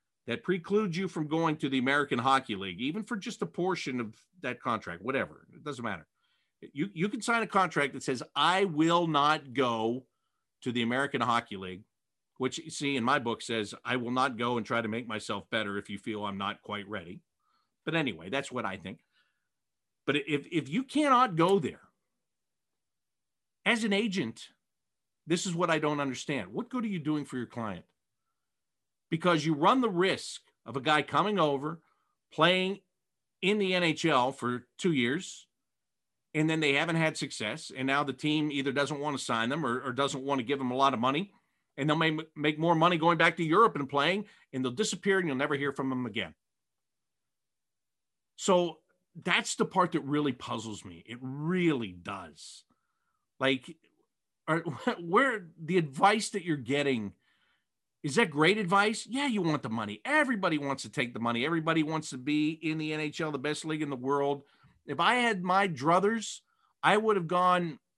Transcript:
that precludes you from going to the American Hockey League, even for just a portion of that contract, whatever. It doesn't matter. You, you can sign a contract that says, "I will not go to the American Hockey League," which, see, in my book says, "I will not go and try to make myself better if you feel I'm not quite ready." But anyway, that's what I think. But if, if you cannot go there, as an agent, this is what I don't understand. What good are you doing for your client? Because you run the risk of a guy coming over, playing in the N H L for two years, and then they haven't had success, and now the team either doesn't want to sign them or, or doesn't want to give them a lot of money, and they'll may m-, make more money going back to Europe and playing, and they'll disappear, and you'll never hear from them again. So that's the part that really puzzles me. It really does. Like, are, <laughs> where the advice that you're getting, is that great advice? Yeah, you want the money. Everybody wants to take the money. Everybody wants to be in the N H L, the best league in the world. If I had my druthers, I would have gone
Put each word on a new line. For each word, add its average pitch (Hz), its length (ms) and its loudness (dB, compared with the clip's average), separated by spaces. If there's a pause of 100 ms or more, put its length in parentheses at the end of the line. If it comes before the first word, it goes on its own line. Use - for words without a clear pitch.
(260)
that 120 160 -6
precludes 190 540 0
you 190 120 -2
from 156 200 -4
going 160 280 0
to 147 120 -2
the 135 100 0
American 135 400 0
Hockey 131 380 2
League, 92 240 -8
even 160 240 -4
for 233 120 -6
just 202 260 -8
a 180 40 -2
portion 165 540 -4
of 110 140 -8 (280)
that 123 180 -6
contract, 92 420 -4
whatever. 123 520 -2
It 156 100 -20
doesn't 127 200 -10
matter. 92 220 -6 (680)
You, 185 200 -4
you 175 160 -2
can 214 140 -6
sign 233 200 0
a 196 40 -2
contract 160 480 2
that 127 80 -10
says, 127 200 -2 (120)
"I 175 300 4
will 170 420 4
not 147 480 2
go 120 520 0 (560)
to 123 100 -4
the 117 100 0
American 127 380 0
Hockey 117 360 0
League," 92 280 -12 (540)
which, 131 220 -2 (140)
see, 143 220 -2
in 117 80 0
my 139 140 2
book 117 240 -4
says, 110 320 -4 (100)
"I 120 120 -2
will 120 140 -4
not 127 260 0
go 120 200 -2
and 107 100 -4
try 117 140 0
to 113 80 -4
make 113 180 -6
myself 107 440 -8
better 101 280 -4
if 98 120 -10
you 101 80 -8
feel 107 260 -6
I'm 98 140 -6
not 101 240 -4
quite 104 260 -10
ready." 92 320 -10 (640)
But 160 100 -6
anyway, 95 360 -4
that's 135 200 -4
what 123 140 -6
I 95 120 -4
think. 92 240 -12 (1040)
But 139 100 0
if, 143 340 -2
if 143 180 -2
you 226 160 -2
cannot 254 520 2
go 185 220 4
there, 120 220 -4 (1800)
as 220 180 2
an 208 100 2
agent, 196 560 -2 (760)
this 170 180 0
is 180 100 -4
what 170 160 0
I 156 100 4
don't 147 200 0
understand. 123 520 -4
What 214 180 -8
good 247 140 -4
are 226 40 -4
you 185 120 -4
doing 147 240 -2
for 131 120 -10
your 117 100 -4
client? 104 380 -8 (1300)
Because 165 340 2
you 160 100 2
run 196 260 4
the 233 100 2
risk 175 520 -2 (220)
of 123 120 -10
a 135 40 -2
guy 151 220 4
coming 185 360 0
over, 151 420 0 (520)
playing 185 460 2 (640)
in 208 160 2
the 185 160 2
N 180 80 2
H 160 220 0
L 135 280 4
for 123 340 -4 (120)
two 180 140 2
years, 135 540 0 (880)
and 156 140 2
then 160 120 0
they 143 140 4
haven't 165 220 2
had 160 200 2
success, 120 600 -6
and 131 100 -4
now 143 180 2
the 135 80 -2
team 151 400 0
either 139 180 -2
doesn't 139 300 0
want 143 180 -4
to - 60 -8
sign 117 240 0
them 147 180 -2
or, 120 140 0
or 131 120 -6
doesn't 139 300 -2
want 139 160 -2
to 120 60 -4
give 139 140 -2
them 127 120 -4
a 127 60 -2
lot 135 180 4
of 110 60 -4
money, 143 320 0 (440)
and 143 120 0
they'll 151 80 4
may 160 120 2
m-, 156 120 -2 (160)
make 151 220 0
more 165 160 4
money 170 220 4
going 165 220 4
back 170 180 4
to 170 80 -2
Europe 180 300 4
and 143 140 -4
playing, 170 360 0 (280)
and 131 120 -2
they'll 123 80 -2
disappear, 196 460 0
and 180 80 0
you'll 135 100 -2
never 147 180 0
hear 139 180 -2
from 135 160 -4
them 127 180 -4
again. 98 280 -6 (2000)
So 175 420 2 (460)
that's 202 300 0
the 214 100 2
part 185 280 2
that 156 80 0
really 139 320 0
puzzles 113 520 -8
me. 87 220 -16
It 120 140 -14
really 147 720 0
does. 87 720 -14 (760)
Like, 135 360 0 (720)
are, 160 120 2
<laughs> 175 420 -4
where 202 460 2 (160)
the 175 160 2
advice 190 520 2
that 185 140 -6
you're 160 120 0
getting, 131 560 0 (880)
is 139 140 -2
that 208 140 2
great 160 280 4
advice? 202 500 2
Yeah, 269 180 -2
you 214 160 0
want 156 200 0
the 123 80 -8
money. 107 340 -6
Everybody 202 540 2
wants 139 240 -4
to 107 80 -12
take 123 240 -4
the 113 60 -6
money. 117 240 0
Everybody 160 380 2
wants 156 280 -2
to 135 80 -10
be 151 320 0
in 160 280 -4
the 156 140 -4
N 156 80 -4
H 151 200 -6
L, 156 120 -2
the 143 60 -4
best 147 260 -4
league 156 180 -2
in 143 80 -4
the 135 60 -4
world. 143 460 0 (440)
If 143 140 -4
I 214 160 4
had 226 260 2
my 185 240 4
druthers, 180 720 2 (420)
I 175 140 6
would 214 200 4
have 170 100 0
gone 180 520 2 (200)